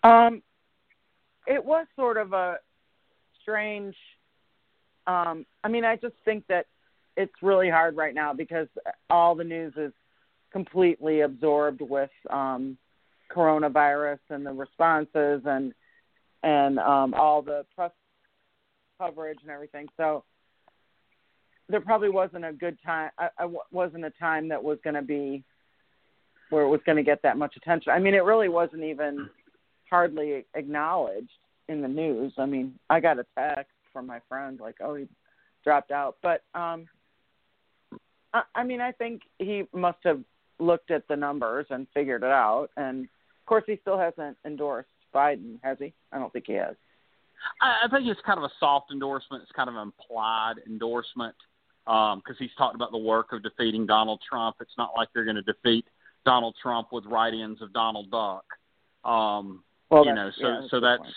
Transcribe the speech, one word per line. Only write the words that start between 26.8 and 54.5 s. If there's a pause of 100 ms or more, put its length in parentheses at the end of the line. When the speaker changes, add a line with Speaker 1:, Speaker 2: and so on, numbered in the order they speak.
Speaker 1:
gonna
get
that
much
attention.
I
mean,
it
really
wasn't
even (600)
hardly (100)
acknowledged (380)
in
the
news.
I
mean, (140)
I
got
a (100)
text (200)
from
my
friend,
like,
"Oh,
he (540)
dropped
out."
But, (120)
um, (1500)
I, (120)
I
mean,
I
think (160)
he (100)
must
have (360)
looked
at
the
numbers
and
figured
it
out.
And,
of
course,
he
still
hasn't
endorsed (260)
Biden,
has
he? (160)
I
don't
think
he
has. (840)
Speaker 2:
I,
I
think
it's
kind
of
a
soft
endorsement.
It's
kind
of
an
implied (120)
endorsement, (500)
um,
'cause
he's
talked
about
the
work
of
defeating
Donald
Trump.